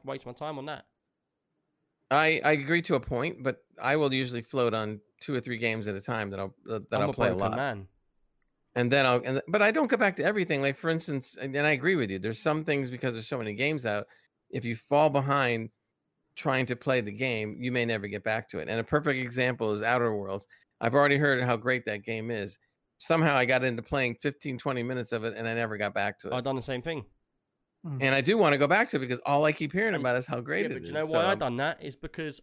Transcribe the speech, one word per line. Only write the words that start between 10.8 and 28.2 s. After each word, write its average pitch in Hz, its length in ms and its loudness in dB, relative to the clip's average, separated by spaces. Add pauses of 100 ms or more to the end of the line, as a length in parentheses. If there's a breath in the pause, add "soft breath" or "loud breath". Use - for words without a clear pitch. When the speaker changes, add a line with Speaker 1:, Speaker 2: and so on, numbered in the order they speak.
Speaker 2:
instance, 160 440 -4
and, 135 200 -6
and 147 100 2
I 151 60 4
agree 151 240 2
with 117 160 0
you. 95 80 -2
There's 107 200 -4
some 156 240 0
things, 139 280 0
because 127 220 -4
there's 113 140 -8
so 131 120 -4
many 107 160 -4
games 135 320 -2
out, 104 180 -2 (460 soft breath)
if 117 140 -4
you 117 100 -2
fall 147 340 4
behind 135 640 2 (640)
trying 131 320 0
to 123 80 -2
play 127 260 0
the 104 100 -4
game, 110 480 -4
you 123 120 -4
may 123 140 2
never 110 200 0
get 101 180 -6
back 113 260 -2
to 90 100 -6
it. 73 100 -6
And 110 100 -2
a 113 40 0
perfect 139 360 0
example 120 540 0
is 104 80 -2
Outer 117 340 2
Worlds. 98 320 -6 (320 soft breath)
I've 117 140 0
already 143 240 6
heard 139 260 2
how 123 140 2
great 123 280 -2
that 104 200 -6
game 113 240 -6
is. 101 300 -6 (400)
Somehow 160 360 4
I 127 100 4
got 123 180 2
into 120 180 0
playing 123 400 -2
fifteen, 139 380 -4
twenty 127 240 -2
minutes 123 280 -4
of 113 120 -2
it, 110 120 -4
and 113 120 -4
I 113 80 -2
never 113 220 -2
got 101 180 -2
back 101 240 -2
to - 80 -10
it. - 80 -4
Speaker 1:
I've 127 80 -2
done 135 120 -2
the 127 60 -4
same 123 220 -6
thing. 160 220 -6 (800)
Speaker 3:
Mm. 143 160 -6
Speaker 2:
And 135 140 4
I 135 80 4